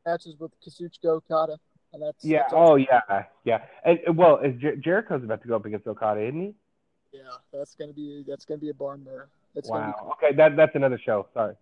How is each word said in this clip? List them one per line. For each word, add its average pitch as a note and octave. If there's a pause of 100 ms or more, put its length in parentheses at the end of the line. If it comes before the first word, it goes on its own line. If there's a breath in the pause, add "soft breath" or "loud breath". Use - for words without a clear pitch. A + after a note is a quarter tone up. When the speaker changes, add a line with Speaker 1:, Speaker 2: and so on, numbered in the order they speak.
Speaker 1:
matches E3+
with D#3+
Kazuchika E3+
Okada, D#3+ (340)
and D3
that's, D3+
Speaker 2:
Yeah. D3+
Speaker 1:
that's C3+
all. D#3+
Speaker 2:
Oh, D3
yeah. A#2+ (200)
Yeah. A2+ (200 loud breath)
And, E3+
well, D#3+
is B2+
Jer-, C#3+
Jericho's D#3+
about G#2+
to A#2+
go A2+
up G#2
against G#2+
Okada, G#2+
isn't C#3
he? G3+ (580)
Speaker 1:
Yeah, C3+ (300)
that's C#3+
gonna D3
be, D3
that's C#3
gonna D3+
be D3+
a D3
barn C#3
burner. C3+ (260)
It's -
gonna A2
be -
Speaker 2:
Wow. - (100)
Okay, D3
that, D3+
that's D#3
another C3+
show. G#2
Sorry, G#2